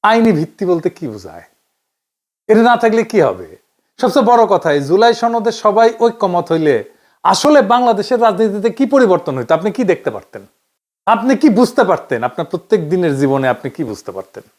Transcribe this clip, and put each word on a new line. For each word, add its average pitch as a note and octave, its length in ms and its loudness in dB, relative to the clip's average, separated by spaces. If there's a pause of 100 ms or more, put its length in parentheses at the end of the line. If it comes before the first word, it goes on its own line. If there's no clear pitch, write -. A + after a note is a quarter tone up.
আইনি A3+ 300 2
ভিত্তি E3 320 -4
বলতে E3+ 260 -2
কি D3 180 -12
বোঝায়? F#2+ 340 -16 (1040)
এটা G#3+ 140 4
না A#3+ 140 4
থাকলে A3+ 280 0
কি A3 160 -2
হবে? F2+ 360 -2 (440)
সবচেয়ে B3+ 240 0
বড় A#3 220 4
কথা, E3 260 0
এই C#3+ 80 0
জুলাই G3 340 2
সনদে A#3 380 -4
সবাই A3 480 2
ঐক্যমত G3 520 -2
হইলে D3 320 0 (380)
আসলে C#4+ 400 2
বাংলাদেশের A3+ 600 0
রাজনীতিতে G#3+ 480 0
কি C4+ 160 -2
পরিবর্তন F#3 520 2
হইতো? B2+ 160 -2
আপনি F3 160 -2
কি B3+ 140 -4
দেখতে - 260 -2
পারতেন? G2+ 320 -16 (640)
আপনি A3+ 300 0
কি D#4 140 2
বুঝতে A#3+ 340 2
পারতেন? C#3 400 -4
আপনার D3+ 220 -6
প্রত্যেক E3 440 -4
দিনের E3+ 260 0
জীবনে C3+ 320 0
আপনি B2 220 -4
কি D#3 140 -10
বুঝতে G#2 280 -12
পারতেন? F#2+ 300 -16 (160)